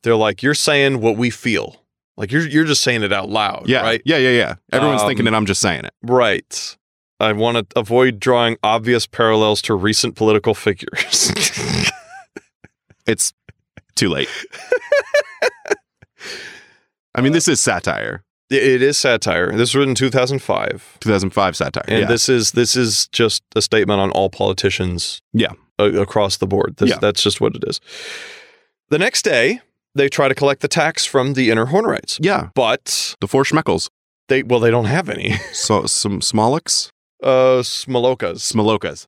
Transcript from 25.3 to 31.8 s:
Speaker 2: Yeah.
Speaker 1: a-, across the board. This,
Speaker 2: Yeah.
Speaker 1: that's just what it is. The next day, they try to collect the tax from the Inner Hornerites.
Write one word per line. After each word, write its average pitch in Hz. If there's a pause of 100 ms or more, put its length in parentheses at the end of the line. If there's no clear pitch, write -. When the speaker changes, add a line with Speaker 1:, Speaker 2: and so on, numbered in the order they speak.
Speaker 2:
Yeah. 110 (260)
Speaker 1:
a-, 104
across 101
the -
board. 98
This, 101
Speaker 2:
Yeah. -
Speaker 1:
that's 104
just -
what 110
it -
is. - (1120)
The 147
next 208
day, 160 (340)
they 139
try 139
to 131
collect 139
the 139
tax 160
from 135
the 127
Inner 113
Hornerites. -